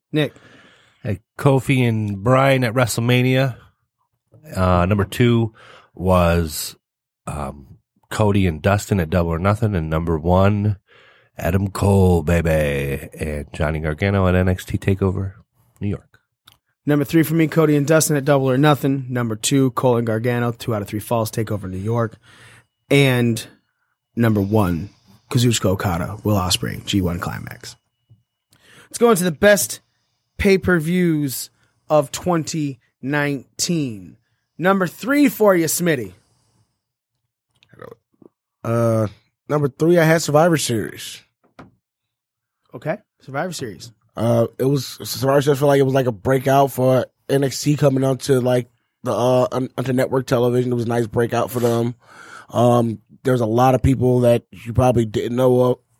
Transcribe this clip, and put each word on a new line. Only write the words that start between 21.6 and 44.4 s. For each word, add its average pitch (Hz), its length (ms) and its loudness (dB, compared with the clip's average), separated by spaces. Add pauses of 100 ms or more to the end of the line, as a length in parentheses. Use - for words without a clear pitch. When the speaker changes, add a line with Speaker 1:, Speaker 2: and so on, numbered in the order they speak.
Speaker 1:
New 92 80 -10
York. 113 400 -4 (720)
And 123 560 2 (720)
number 110 260 2
one, 98 480 0 (400)
Kazuchika 120 360 0
Okada, 92 580 -2
Will 104 140 0
Ospreay, 90 480 -6
G 101 140 -2
one 87 200 -2
Climax. - 560 -12 (1120)
Let's - 120 -16
go 233 140 4
into 180 120 2
the 180 80 0
best 202 480 2 (600)
pay-per-views 175 1120 0 (360)
of 151 240 2
twenty 156 680 -4 (200)
nineteen. 139 1160 -6 (400)
Number 185 300 0
three 277 420 2
for 214 260 4
you, 165 120 0
Smitty. 139 460 -2 (2500)
Speaker 3:
Uh, 113 440 0 (420)
number 143 180 0
three, 165 300 2
I 165 60 6
had 160 180 4
Survivor 156 360 4
Series. - 640 -6 (1500)
Speaker 1:
Okay, 151 240 -8 (240)
Survivor 151 320 -6
Series. 110 380 -12 (240)
Speaker 3:
Uh, 117 320 2 (100)